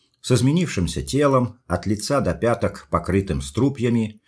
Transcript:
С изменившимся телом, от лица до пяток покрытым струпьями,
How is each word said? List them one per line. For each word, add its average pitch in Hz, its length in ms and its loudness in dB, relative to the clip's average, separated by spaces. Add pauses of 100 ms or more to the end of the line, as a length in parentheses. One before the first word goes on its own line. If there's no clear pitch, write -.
(220)
С - 100 -4
изменившимся 123 720 2
телом, 131 640 0
от 90 180 -2
лица 110 340 0
до 90 140 0
пяток 104 560 -2
покрытым 85 520 0
струпьями, 117 880 -2